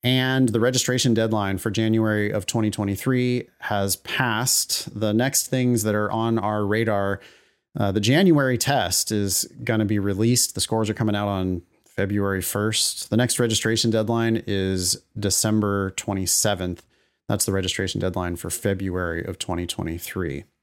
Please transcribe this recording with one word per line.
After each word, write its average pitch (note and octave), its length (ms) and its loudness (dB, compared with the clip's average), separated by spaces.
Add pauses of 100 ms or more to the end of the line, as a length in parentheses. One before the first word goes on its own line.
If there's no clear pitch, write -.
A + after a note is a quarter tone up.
and C3 480 4
the G#2+ 120 2
registration B2 520 2
deadline G#2+ 440 0
for A2 120 -4
January A2 640 2
of G2+ 140 -4
twenty G#2+ 260 0
twenty-three B2 760 -2 (100)
has G2+ 380 -2
passed. - 1000 -2
The G#2+ 160 0
next B2 340 2
things B2 360 2
that G#2+ 100 0
are G#2 160 0
on A2+ 300 0
our G#2 260 -2
radar, G2+ 540 0 (580)
uh, G2+ 140 0
the G2+ 80 2
January C#3 580 4
test A#2 540 0
is G2+ 320 0 (180)
gonna A2+ 220 2
be G#2 160 2
released. G#2 560 2
The G2+ 60 -4
scores A2+ 280 0
are G#2+ 40 -2
coming G#2 240 0
out G#2 100 0
on F#2 360 -2 (220)
February G2 560 -2
first. - 680 -2
The A2+ 80 2
next B2 220 2
registration A2+ 520 2
deadline A2+ 560 0
is F#2+ 560 -2 (160)
December G2+ 800 2
twenty-seventh. F#2 840 -2 (460)
That's G2+ 160 0
the - 80 0
registration F#2+ 480 -2
deadline F2+ 380 -4
for D#2+ 120 -8
February F2+ 760 -2
of F2 120 -8
twenty F2 300 -4
twenty-three. E2 800 -6 (180)